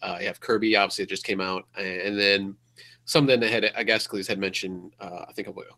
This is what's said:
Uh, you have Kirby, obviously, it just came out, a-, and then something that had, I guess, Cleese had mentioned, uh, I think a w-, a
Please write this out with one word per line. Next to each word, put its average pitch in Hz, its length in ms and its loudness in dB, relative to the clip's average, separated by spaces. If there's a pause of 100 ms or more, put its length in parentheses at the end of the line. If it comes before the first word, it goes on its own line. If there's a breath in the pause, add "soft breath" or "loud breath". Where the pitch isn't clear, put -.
Uh, 92 180 -6
you 95 60 -6
have 92 140 -6
Kirby, 107 360 2
obviously, 101 280 2
it 90 60 -6
just 95 140 -6
came 98 160 -2
out, 92 280 -2 (100)
a-, 92 300 -4
and 104 100 -2
then 98 380 4 (500 soft breath)
something 135 340 4
that 113 120 2
had, 107 260 2
I 117 60 0
guess, 110 240 2
Cleese 95 180 -6
had 101 140 -2
mentioned, 92 600 -6
uh, 87 300 -12
I - 40 -20
think 107 140 -10
a 104 40 -14
w-, 95 180 -14
a - 80 -20